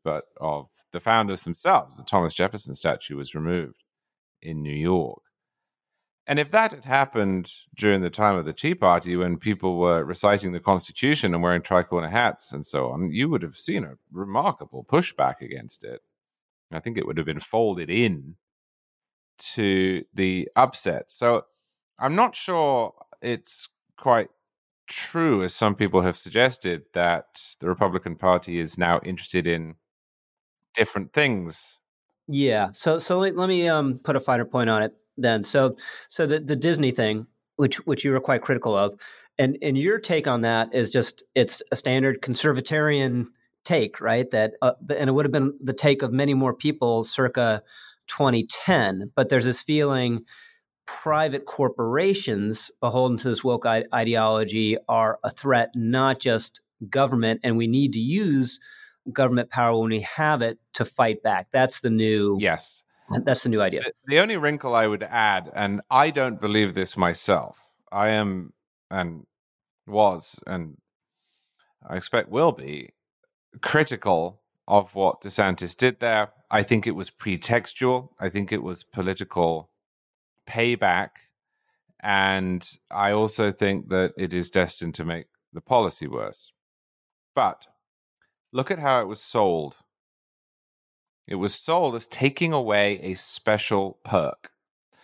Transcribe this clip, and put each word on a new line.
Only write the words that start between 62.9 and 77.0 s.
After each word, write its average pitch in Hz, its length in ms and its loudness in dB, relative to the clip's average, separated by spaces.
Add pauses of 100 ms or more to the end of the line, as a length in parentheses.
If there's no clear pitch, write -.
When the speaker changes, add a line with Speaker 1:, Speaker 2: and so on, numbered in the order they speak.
Speaker 2:
that's 127 180 0
the 131 60 -2
new 107 120 2
idea. 87 200 0
Speaker 1:
The, - 100 -6 (160)
the 143 120 4
only 214 180 2
wrinkle 147 380 -2
I 113 120 4
would 104 160 -2
add, 101 500 0
and 101 280 -2 (100)
I 143 180 4
don't 131 300 -2
believe 104 340 2
this 92 220 -4
myself, 87 720 0 (240)
I 104 180 0
am 101 440 -2 (360)
and 85 360 -6 (600)
was, 101 640 0
and 85 300 -10 (1080)
I - 120 -8
expect 101 320 -2
will 147 240 2
be, 69 400 -12 (680)
critical 101 800 0 (260)
of 101 260 2
what 95 280 0
DeSantis 92 540 -2
did 127 240 2
there. 110 320 0 (200)
I 107 120 4
think 110 220 0
it 117 60 -4
was 90 180 -6